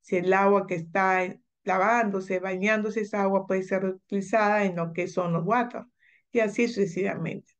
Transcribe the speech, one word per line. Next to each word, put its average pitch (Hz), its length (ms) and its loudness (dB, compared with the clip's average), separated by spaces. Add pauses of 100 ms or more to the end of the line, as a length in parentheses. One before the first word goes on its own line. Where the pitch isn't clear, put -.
Si - 160 -4
el 180 160 2
agua 196 340 4
que 190 100 -4
está 185 480 0
en, 190 180 -10 (220)
lavándose, 196 760 0
bañándose, 208 600 -2
esa 202 200 -2
agua 196 240 2
puede 190 160 0
ser 190 200 -2
reutilizada 202 800 0
en 180 120 0
lo 170 160 -4
que 175 160 -4
son 175 240 -2
los 165 120 0
water, 240 400 -2 (480)
y 233 80 2
así 220 280 2
sucesivamente. 185 920 -4